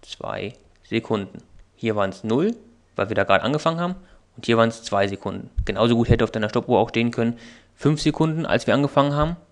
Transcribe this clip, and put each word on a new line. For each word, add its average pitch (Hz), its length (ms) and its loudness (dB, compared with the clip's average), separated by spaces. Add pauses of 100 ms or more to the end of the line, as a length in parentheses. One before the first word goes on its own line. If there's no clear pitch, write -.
zwei 104 520 -10 (300)
Sekunden. 110 540 -4 (380)
Hier 110 200 -2
waren's 95 280 -2
null, 147 300 0 (420)
weil 98 120 -2
wir 107 80 -2
da 101 80 2
gerade 98 200 4
angefangen 165 360 0
haben, 180 160 -4 (400)
und - 100 -12
hier 117 100 4
waren's 117 260 2
zwei 101 260 0
Sekunden. 98 420 -8 (140)
Genauso 113 320 2
gut 113 120 2
hätte 113 160 4
auf 107 60 -2
deiner 107 180 -2
Stoppuhr 117 300 2
auch 113 100 4
stehen 117 220 0
können, 117 280 -2 (360)
fünf 147 260 0
Sekunden, 160 460 0
als - 200 0
wir 110 80 2
angefangen 143 400 2
haben. 156 220 0 (160)